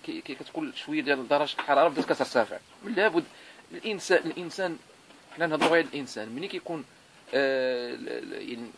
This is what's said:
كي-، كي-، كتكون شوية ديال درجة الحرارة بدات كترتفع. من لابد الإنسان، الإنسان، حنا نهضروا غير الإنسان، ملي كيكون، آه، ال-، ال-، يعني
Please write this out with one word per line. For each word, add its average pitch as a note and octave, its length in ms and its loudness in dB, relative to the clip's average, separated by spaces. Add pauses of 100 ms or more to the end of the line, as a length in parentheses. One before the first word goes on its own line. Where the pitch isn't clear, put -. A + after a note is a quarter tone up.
كي-، D#3+ 140 -8
كي-، D3 140 -10
كتكون - 400 -8
شوية D3+ 280 -4
ديال C3+ 260 0
درجة D3 260 2
الحرارة C#3+ 340 4
بدات C#3 160 0
كترتفع. - 540 2 (240)
من G#3+ 120 -6
لابد F3+ 300 4 (480)
الإنسان، F3 580 2
الإنسان، F3 480 -6 (580)
حنا E3 100 0
نهضروا D#3 260 2
غير E3 120 6
الإنسان، B2+ 440 -8
ملي C#3+ 200 -8
كيكون، E3+ 360 -6 (500)
آه، B2+ 600 2
ال-، - 140 -10
ال-، - 400 -8
يعني A#2 300 -8